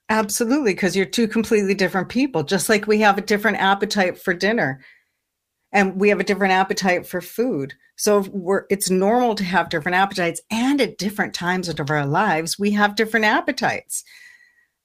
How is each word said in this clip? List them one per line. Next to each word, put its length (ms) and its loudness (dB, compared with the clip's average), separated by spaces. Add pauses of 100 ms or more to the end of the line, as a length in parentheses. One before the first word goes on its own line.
(100)
Absolutely, 640 0
'cause 220 0
you're 100 2
two 220 0
completely 460 2
different 340 0
people, 340 0
just 260 -2
like 180 2
we 140 4
have 180 4
a 40 -4
different 360 0
appetite 600 0
for 160 -2
dinner 460 -2 (920)
and 280 2
we 80 4
have 120 2
a 40 -2
different 280 0
appetite 540 0
for 140 -6
food. 540 -6 (220)
So 240 2
if 80 -4
we're, 420 -2
it's 200 -2
normal 440 2
to 100 -6
have 240 0
different 280 -2
appetites, 440 0 (100)
and 300 0
at 180 -2
different 360 -4
times 340 -2
of 220 -4
our 160 0
lives, 520 0
we 140 0
have 240 2
different 300 0
appetites. 800 -2 (800)